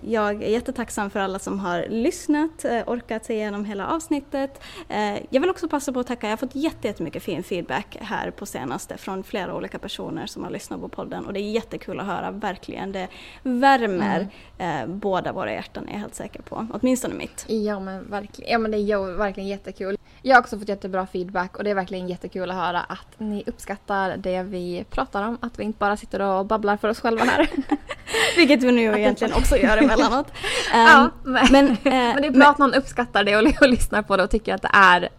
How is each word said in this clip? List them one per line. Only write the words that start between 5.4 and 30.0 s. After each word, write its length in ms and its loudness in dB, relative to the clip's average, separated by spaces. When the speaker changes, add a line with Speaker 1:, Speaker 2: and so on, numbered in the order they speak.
Speaker 1:
vill 80 0
också 180 -4
passa 260 -4
på 60 -2
att 80 -4
tacka. 200 -6
Jag 40 -2
har 60 -2
fått 180 -8
jätte-, 320 -4
jättemycket 360 -6
fin 200 -6
feedback 580 -6
här 300 -6
på 140 -14
senaste 520 -10
från 260 -10
flera 320 -8
olika 240 -10
personer 460 -10
som 180 -12
har 80 -10
lyssnat 300 -12
på 60 -12
podden. 380 -10
Och 80 -12
det 60 -6
är 120 -6
jättekul 480 -8
att 60 -8
höra, 260 -6
verkligen. 600 -8
Det 160 -8
värmer, 840 2
Speaker 2:
Mm. 320 -4
Speaker 1:
eh, 60 -8
båda 380 -2
våra 200 -4
hjärtan, 340 -10
är 60 -12
jag 60 -8
helt 160 -12
säker 260 -14
på. 320 -10
Åtminstone 400 0
mitt. 340 -10
Speaker 2:
Ja, 320 -2
men 300 -12
verkligen, 420 -8
ja, 60 2
men 140 -2
det 60 -2
är 20 0
ju 360 -2
verkligen 340 -4
jättekul. 480 -8
Jag 100 6
har 60 10
också 180 -10
fått 100 -8
jättebra 380 -4
feedback 500 -6
och 60 -6
det 60 0
är 60 0
verkligen 320 -4
jättekul 440 -8
att 60 -6
höra 240 -2
att 260 -12
ni 300 -6
uppskattar 680 -4
det 260 -4
vi 460 -8
pratar 380 -4
om. 140 -6
Att 180 -10
vi 40 -6
inte 160 -6
bara 180 0
sitter 240 -6
och 240 0
babblar 320 0
för 100 -2
oss 120 -2
själva 240 0
här. 260 4
Speaker 1:
<laughs> 460 -2
Vilket 260 6
vi 80 4
nu 160 4
Speaker 2:
Att 80 2
det 60 0
Speaker 1:
egentligen 320 0
Speaker 2:
fa- 40 2
Speaker 1:
också 200 4
gör 200 4
emellanåt. 500 4